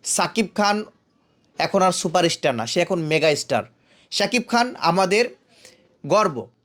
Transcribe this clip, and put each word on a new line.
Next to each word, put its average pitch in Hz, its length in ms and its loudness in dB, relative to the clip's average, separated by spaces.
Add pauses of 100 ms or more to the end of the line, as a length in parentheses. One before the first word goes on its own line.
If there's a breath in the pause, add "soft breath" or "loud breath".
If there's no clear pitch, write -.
সাকিব 185 500 -2
খান 208 200 2 (840)
এখন 185 280 2
আর 180 140 2
সুপারস্টার 165 540 0
না, 113 160 -6
সে - 140 -2
এখন 180 140 -2 (100)
মেগা 156 260 2
স্টার। 123 280 -4 (480 soft breath)
সাকিব 208 380 -2
খান 240 180 2 (220)
আমাদের 190 340 2 (800 soft breath)
গর্ব। 175 320 2 (300)